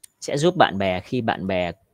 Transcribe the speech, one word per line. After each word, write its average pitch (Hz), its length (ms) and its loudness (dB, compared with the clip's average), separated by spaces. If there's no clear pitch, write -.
Sẽ - 180 -4
giúp 170 200 2
bạn 104 200 4
bè 95 220 0
khi 127 220 -4
bạn 104 260 -2
bè 90 240 0